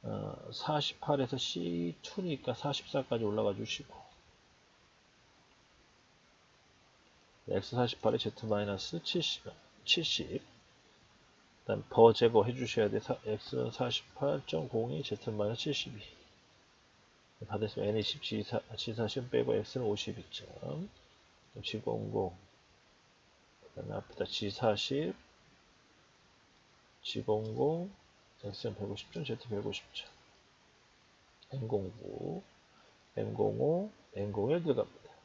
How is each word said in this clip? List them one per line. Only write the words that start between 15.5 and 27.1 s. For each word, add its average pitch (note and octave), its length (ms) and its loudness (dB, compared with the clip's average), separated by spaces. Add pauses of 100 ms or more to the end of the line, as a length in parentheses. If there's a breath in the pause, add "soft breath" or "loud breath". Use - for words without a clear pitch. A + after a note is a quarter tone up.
칠십이. - 600 -6 (1300)
다 G#2+ 100 -4
됐으면 G#2 300 0
N이 G#2+ 140 2
십, - 200 -4
지사, A2 380 -2 (160)
지사십 A#2 540 -2
빼고 A#2+ 240 4
X는 A2 320 -2
오십이 G2+ 440 -2
점. - 160 -10 (1040)
그럼 A2 140 -12
지공공. G#2+ 720 -2 (1400)
그다음에 G#2 220 -6
앞에다 - 300 -6
지사십, A#2 880 0 (1900)
지공공, A2+ 880 0 (540)